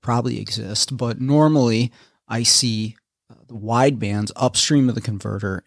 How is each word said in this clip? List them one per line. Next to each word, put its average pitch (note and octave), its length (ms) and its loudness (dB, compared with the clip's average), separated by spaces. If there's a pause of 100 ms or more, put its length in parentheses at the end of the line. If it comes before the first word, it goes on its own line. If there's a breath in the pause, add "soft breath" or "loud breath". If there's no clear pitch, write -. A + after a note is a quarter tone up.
probably A#2+ 400 -2
exist, A2 560 -6
but A#2 240 -6
normally C3 720 4 (340 soft breath)
I A#2 160 -4
see, A2 540 0 (340)
uh, A#2+ 60 -20 (100)
the B2 80 -20
widebands G#2+ 800 0
upstream C3 540 2
of A#2+ 80 -2
the - 40 -4
converter G2 680 -6